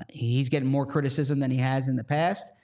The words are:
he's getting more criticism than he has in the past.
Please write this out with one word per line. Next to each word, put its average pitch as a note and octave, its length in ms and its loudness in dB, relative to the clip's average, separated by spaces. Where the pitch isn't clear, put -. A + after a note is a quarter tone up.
he's B2 400 0
getting C3+ 200 0
more C#3 160 2
criticism C#3 540 0
than C3+ 120 0
he B2+ 60 0
has C3 300 0
in C3 80 0
the A#2+ 80 -2
past. E3 480 0